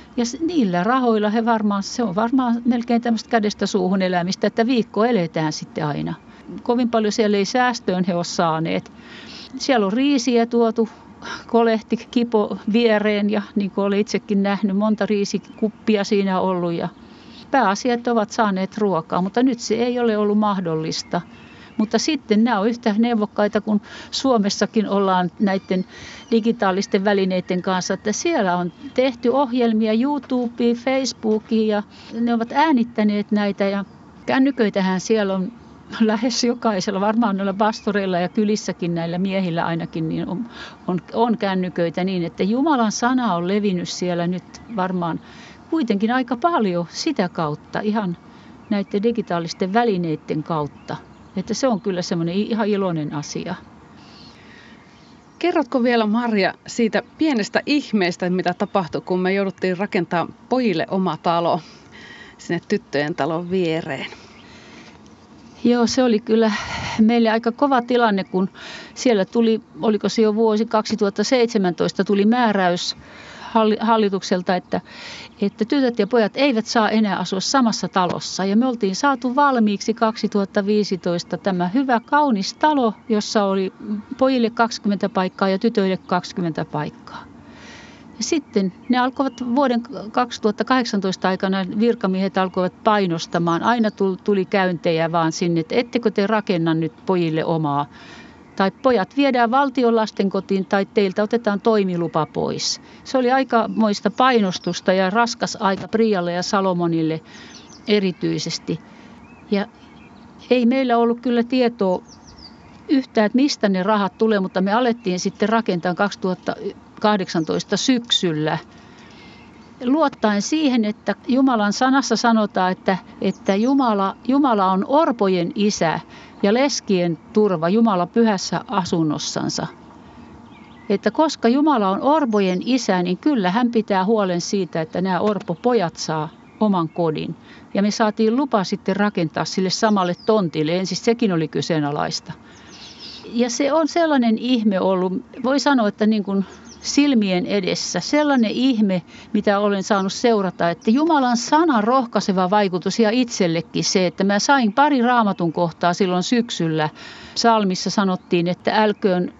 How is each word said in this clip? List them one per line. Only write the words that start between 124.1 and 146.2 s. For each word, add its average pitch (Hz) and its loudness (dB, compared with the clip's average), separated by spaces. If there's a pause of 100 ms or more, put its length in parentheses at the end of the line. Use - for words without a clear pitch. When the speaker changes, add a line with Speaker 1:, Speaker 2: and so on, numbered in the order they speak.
Speaker 1:
Jumala 240 4
on 190 2
orpojen 220 2
isä 180 0 (440)
ja 202 4
leskien 190 0 (160)
turva, 185 2
Jumala 202 2
pyhässä 202 0
asunnossansa. 165 -4 (1200)
Että 202 0
koska - 0
Jumala 254 4
on 196 -2
orpojen 214 2
isä, 220 0
niin 180 -2
kyllä 220 0
hän 240 2
pitää 208 0
huolen 190 0
siitä, 180 -4
että 170 -4
nämä 185 0
orpopojat 202 0
saa 156 -6 (300)
oman 190 2
kodin. 160 -2 (380)
Ja 196 0
me 202 2
saatiin 220 0
lupa 247 0
sitten 190 -4
rakentaa 185 0
sille 185 -2
samalle 190 2 (100)
tontille. 170 0
Ensin 185 -4
sekin 233 0
oli 160 0
kyseenalaista. 151 -4 (1000)
Ja 233 0
se 277 0
on 311 2
sellainen 277 2
ihme 220 2
ollut. 185 2 (300)
Voi 262 2
sanoa, 262 2
että 208 0
niin 214 2